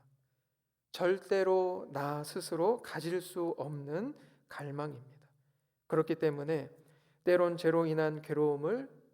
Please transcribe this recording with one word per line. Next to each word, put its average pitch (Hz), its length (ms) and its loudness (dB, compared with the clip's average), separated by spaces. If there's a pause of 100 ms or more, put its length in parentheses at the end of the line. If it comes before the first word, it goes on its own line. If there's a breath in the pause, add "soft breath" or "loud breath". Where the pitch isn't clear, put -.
(920)
절대로 185 1040 0
나 143 320 -4
스스로 165 560 0
가질 170 400 -6
수 170 380 -4
없는 147 560 -6 (340 loud breath)
갈망입니다. 143 800 -10 (580)
그렇기 160 280 2
때문에 147 560 0 (540 soft breath)
때론 175 340 4
죄로 165 260 4
인한 156 380 0
괴로움을 151 680 0 (260)